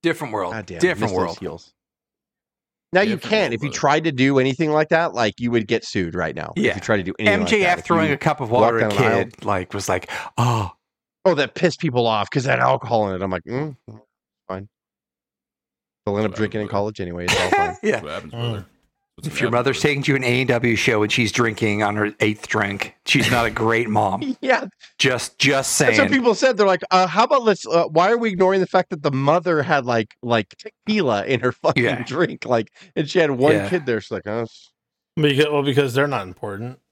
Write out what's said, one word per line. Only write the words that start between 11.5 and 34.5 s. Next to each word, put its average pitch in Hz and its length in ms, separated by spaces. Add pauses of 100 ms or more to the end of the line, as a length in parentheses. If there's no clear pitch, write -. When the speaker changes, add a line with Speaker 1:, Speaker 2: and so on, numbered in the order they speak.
Speaker 2:
pissed 170 240
people 123 280
off 104 240
'cause 135 140
that 131 140
alcohol 120 500
in 92 60
it. 92 80
I'm 95 80
like, 90 120
"Mm, 135 340 (680)
fine." 95 200 (1400)
They'll 101 120
end 107 80
up 101 60
Speaker 3:
Whatever, - 40
Speaker 2:
drinking 107 260
in 101 60
Speaker 3:
brother. 95 120
Speaker 2:
college 104 200
anyway. 87 260
It's - 140
all 92 100
fine. 392 300
Speaker 1:
<laughs> - 40
Yeah. 196 180
Speaker 3:
What 76 100
happens, - 220
Speaker 4:
Mm. 117 80
Speaker 3:
brother? 110 240 (500)
What's - 120
Speaker 1:
If - 120
your 113 120
Speaker 3:
gonna 120 80
Speaker 1:
mother's 127 180
Speaker 3:
happen? 143 260
Speaker 1:
taking 139 120
you 135 40
to 131 60
an 120 80
A 131 80
E 131 40
W 120 300
show 107 280
and 104 80
she's 110 200
drinking 110 520
on 104 140
her 104 220
eighth 107 280
drink, 101 480 (100)
she's 117 240
not 120 160
a 107 60
great 113 380
mom. 107 480
Speaker 2:
<laughs> - 40
Yeah. 262 240 (320)
Speaker 1:
Just, - 400
just 135 400
Speaker 2:
That's 151 140
what 220 60
Speaker 1:
saying. - 120
Speaker 2:
people 247 240
said. 262 240
They're 208 100
like, 185 220
"Uh, 185 180
how 190 180
about 262 180
let's, 208 240
uh, 165 220
why 170 220
are 247 60
we 233 120
ignoring 185 300
the 180 80
fact 185 220
that 151 140
the 151 80
mother 156 500
had, 143 240
like, 113 380
like, 117 340
tequila 156 680
in 123 160
her 127 100
fucking 139 320
Speaker 1:
Yeah. 110 200
Speaker 2:
drink?" - 420
Like, 117 260 (240)
and 151 140
she 185 100
had 156 120
one 131 220
Speaker 1:
Yeah. 101 160
Speaker 2:
kid 165 160
there. 113 160
She's - 100
like, 95 160
"Oh, 110 140
s-" - 300 (440)